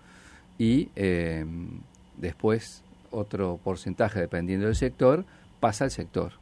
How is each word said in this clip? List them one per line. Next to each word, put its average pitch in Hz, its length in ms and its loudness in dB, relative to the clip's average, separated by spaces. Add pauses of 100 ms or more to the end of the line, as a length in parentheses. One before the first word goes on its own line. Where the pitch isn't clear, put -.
(580)
y, 117 380 2
eh, 85 500 0 (720)
después - 680 -2 (280)
otro 98 520 -2
porcentaje, 95 560 -2
dependiendo 90 480 -2
del 110 80 2
sector, 135 500 4 (340)
pasa 117 260 2
al 131 60 0
sector. 85 500 -4